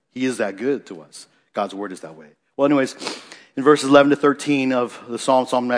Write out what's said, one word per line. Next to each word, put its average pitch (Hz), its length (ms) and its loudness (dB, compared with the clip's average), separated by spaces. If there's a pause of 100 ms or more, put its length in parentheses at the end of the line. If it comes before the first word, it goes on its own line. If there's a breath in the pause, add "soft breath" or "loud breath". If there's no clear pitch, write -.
(120)
He 127 120 -8
is 127 140 -4
that 101 180 -4
good 120 300 -6
to 85 160 -18
us. - 260 -20 (260)
God's 101 220 -6
word 98 160 -10
is 90 80 -14
that 80 160 -18
way. 80 140 -20 (260)
Well, 139 120 0
anyways, 139 280 0 (640 loud breath)
in 135 60 -2
verses 139 260 4
eleven 143 220 8
to 143 40 4
thirteen 139 560 0
of 123 260 -4 (120)
the 117 100 -8
Psalm, 131 260 2
Psalm, 123 320 -2